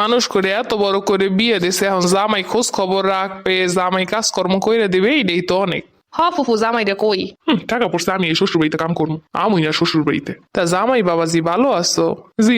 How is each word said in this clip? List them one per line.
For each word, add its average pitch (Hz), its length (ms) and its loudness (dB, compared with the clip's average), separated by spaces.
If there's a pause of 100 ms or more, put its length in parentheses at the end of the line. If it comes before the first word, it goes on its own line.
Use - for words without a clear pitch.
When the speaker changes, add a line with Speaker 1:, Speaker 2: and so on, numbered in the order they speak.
Speaker 1:
মানুষ 233 220 2 (100)
করে 190 160 0 (120)
এত 247 100 -8 (120)
বড় 196 140 2 (120)
করে 196 180 2 (100)
বিয়ে 226 220 2
দিছে, 180 300 -2
এখন 185 140 0 (100)
জামাই 202 380 2
খোঁজ 233 160 0 (100)
খবর 190 240 0 (140)
রাখবে, 190 400 -2 (200)
জামাই 185 380 0
কাজকর্ম 190 400 -2 (120)
কইরে 220 220 2
দিবে, 185 300 2
এইটাই 180 320 0
তো 180 60 0 (100)
অনেক। 151 180 -4 (300)
Speaker 2:
হ - 60 -2 (160)
ফুপু, 262 220 0
জামাই 226 320 0
রে 196 140 0
কই। 202 180 0 (240)
Speaker 1:
হুম, 285 120 2 (140)
টাকা 240 200 0
পড়ছে 170 260 -2
আমি 185 140 -2
এই 156 80 0
শ্বশুর 190 200 0
বাড়িতে 156 240 0
কাম 165 160 -2
করবো, 156 160 -2 (180)
আমুই 180 320 2
না 156 140 0
শ্বশুর 165 280 0
বাড়িতে। 143 240 -2 (240)
তা 196 60 0 (120)
জামাই 233 360 2
বাবাজি 165 320 0
ভালো 180 260 0 (140)
আছো? 165 240 0 (400)
জি 240 120 4